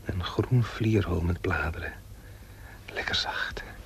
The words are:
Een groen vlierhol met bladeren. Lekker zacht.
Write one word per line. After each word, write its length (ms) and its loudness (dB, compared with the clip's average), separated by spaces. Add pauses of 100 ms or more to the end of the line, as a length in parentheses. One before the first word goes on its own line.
Een 200 -2
groen 400 4
vlierhol 560 4
met 200 2
bladeren. 520 0 (1000)
Lekker 220 -2
zacht. 480 -2 (240)